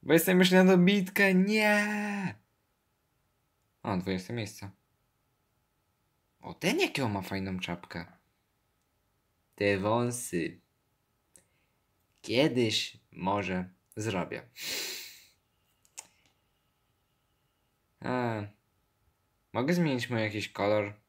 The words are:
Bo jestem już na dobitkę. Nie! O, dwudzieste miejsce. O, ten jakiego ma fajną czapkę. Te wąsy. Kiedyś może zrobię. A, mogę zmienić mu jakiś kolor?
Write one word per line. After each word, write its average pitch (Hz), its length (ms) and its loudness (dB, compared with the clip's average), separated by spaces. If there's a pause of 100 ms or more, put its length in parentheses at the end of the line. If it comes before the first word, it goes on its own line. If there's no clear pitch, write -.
Bo 143 100 4
jestem 180 260 4
już 180 120 6
na 185 140 8
dobitkę. 190 680 4
Nie! 208 1000 0 (1500)
O, 101 140 -2
dwudzieste 92 360 -4
miejsce. 101 380 -10 (1700)
O, - 120 -14
ten 247 260 -2
jakiego 143 300 -2
ma 98 120 -4
fajną 95 380 -6
czapkę. 85 460 -10 (1500)
Te 101 220 0
wąsy. 107 840 -4 (1600)
Kiedyś 120 760 0 (140)
może 92 580 -4 (260)
zrobię. 104 540 -6 (3500)
A, 120 420 -4 (1120)
mogę 135 200 0
zmienić 139 360 0
mu 123 80 -2
jakiś 107 340 -4
kolor? 104 420 0 (160)